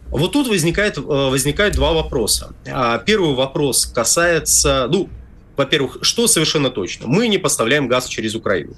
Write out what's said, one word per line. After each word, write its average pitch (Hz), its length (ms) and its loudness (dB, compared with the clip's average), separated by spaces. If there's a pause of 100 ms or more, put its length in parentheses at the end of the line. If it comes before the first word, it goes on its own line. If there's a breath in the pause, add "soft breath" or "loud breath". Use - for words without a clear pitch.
(100)
вот 175 220 -2
тут 285 160 2
возникает, 190 500 0
э, - 40 -6
возникает 139 720 0
два 143 180 2
вопроса. 151 600 -2 (140)
А, 120 320 0
первый 185 360 2
вопрос 135 520 0
касается, 147 1080 2
ну, 190 160 0 (480)
во-первых, 139 460 0
что - 240 0
совершенно 151 440 2
точно? - 360 -8
Мы 202 220 2
не 196 100 2
поставляем 131 500 0
газ 123 200 0
через 107 260 -4
Украину. 95 440 -2